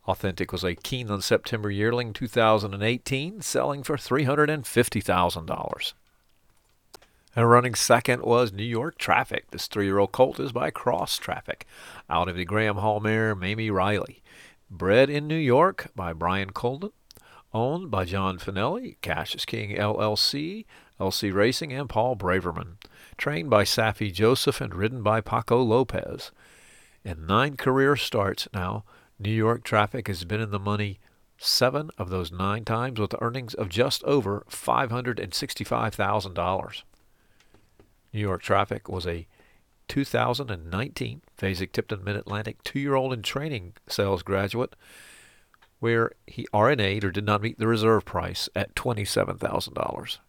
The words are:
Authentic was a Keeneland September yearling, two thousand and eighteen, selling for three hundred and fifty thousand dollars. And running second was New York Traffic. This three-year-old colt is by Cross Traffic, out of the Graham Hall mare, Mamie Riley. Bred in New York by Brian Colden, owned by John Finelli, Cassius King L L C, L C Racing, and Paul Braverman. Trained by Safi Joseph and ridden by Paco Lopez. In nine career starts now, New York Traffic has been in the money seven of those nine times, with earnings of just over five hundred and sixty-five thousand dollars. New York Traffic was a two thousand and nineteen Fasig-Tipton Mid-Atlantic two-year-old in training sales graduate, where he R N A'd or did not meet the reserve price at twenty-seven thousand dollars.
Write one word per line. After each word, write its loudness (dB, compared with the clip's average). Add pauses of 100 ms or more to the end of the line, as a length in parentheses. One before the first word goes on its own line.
Authentic -2
was -4
a 0
Keeneland -6
September 0
yearling, 0
two -6
thousand 4
and -4
eighteen, -2
selling 0
for -2
three 0
hundred 4
and -4
fifty 2
thousand 2
dollars. -6 (1400)
And 6
running 8
second 2
was 4
New -8
York -4
Traffic. 0
This -8
three-year-old 2
colt 2
is -4
by -2
Cross -2
Traffic, -8 (440)
out 2
of -4
the -4
Graham 0
Hall 0
mare, 2
Mamie -2
Riley. 0 (480)
Bred 4
in -4
New 0
York 4
by -4
Brian 0
Colden, -6 (600)
owned -2
by 0
John -2
Finelli, -4
Cassius -4
King -4
L 0
L 2
C, -2 (340)
L 0
C -2
Racing, 2
and -6
Paul 0
Braverman. -2 (420)
Trained -4
by 8
Safi 0
Joseph 2
and -6
ridden -2
by 2
Paco 0
Lopez. 0 (720)
In -8
nine 2
career 4
starts -2
now, -4 (360)
New -2
York 2
Traffic 2
has -6
been -4
in -4
the -2
money -2 (380)
seven 0
of -6
those -4
nine -2
times, -2
with -2
earnings -4
of -4
just 0
over 2
five 0
hundred -4
and -8
sixty-five -2
thousand -2
dollars. -4 (1300)
New -4
York 0
Traffic 0
was -6
a -6 (600)
two -2
thousand -2
and -8
nineteen -6 (160)
Fasig-Tipton -4
Mid-Atlantic -6
two-year-old -2
in -6
training -6 (140)
sales 0
graduate, -2 (1040)
where 2 (160)
he -10
R 6
N 4
A'd 2
or 2
did -4
not 2
meet -4
the 0
reserve 4
price -4
at -2
twenty-seven 0
thousand -2
dollars. -4